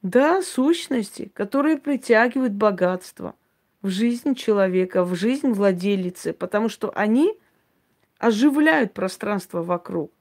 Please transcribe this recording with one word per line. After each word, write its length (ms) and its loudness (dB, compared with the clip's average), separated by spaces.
Да, 400 4
сущности, 920 -2
которые 440 0
притягивают 760 2
богатство 840 -2
в 80 -4
жизнь 460 -2
человека, 680 0
в 120 -2
жизнь 360 0
владелицы, 800 -2
потому 380 -2
что 260 -8
они 420 2
оживляют 760 2
пространство 680 -6
вокруг. 580 -6